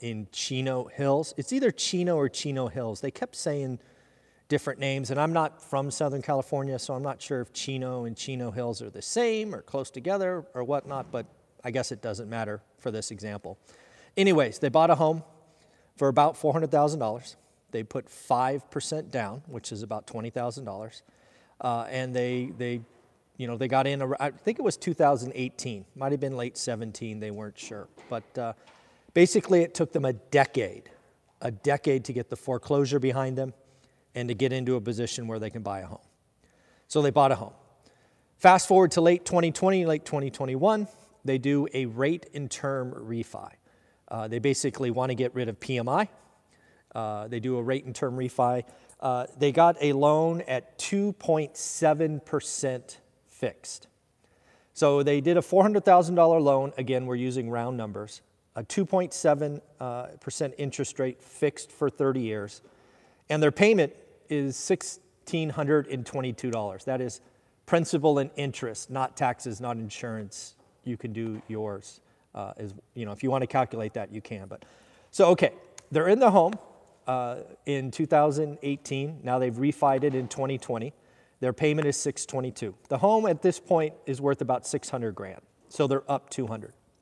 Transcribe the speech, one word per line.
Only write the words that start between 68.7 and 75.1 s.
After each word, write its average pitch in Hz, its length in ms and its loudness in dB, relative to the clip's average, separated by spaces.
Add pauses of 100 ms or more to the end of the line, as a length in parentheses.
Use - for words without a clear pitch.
not 131 260 -4
taxes, 123 460 -4
not 120 160 -6
insurance. 110 800 -10 (280)
You 120 140 -6
can 113 160 -10
do 110 340 -8
yours, 107 540 -10 (340)
uh, 101 220 -10
as, 101 160 -12 (200)
you 120 120 -10
know, 104 80 -8
if - 100 -10
you 135 80 0
wanna 131 160 0
calculate 113 460 -2
that, 101 180 -8
you 107 80 -12
can. 98 280 -12
But, 101 180 -18 (460)